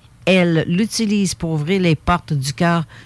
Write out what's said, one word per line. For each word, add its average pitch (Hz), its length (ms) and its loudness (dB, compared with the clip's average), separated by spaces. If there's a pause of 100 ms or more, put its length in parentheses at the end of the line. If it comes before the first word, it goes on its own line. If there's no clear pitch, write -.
(240)
elle 175 420 2
l'utilise 202 680 -2
pour 165 160 -6
ouvrir 160 300 -2
les 170 140 2
portes - 380 -2
du 139 200 -4
cœur 170 320 0 (220)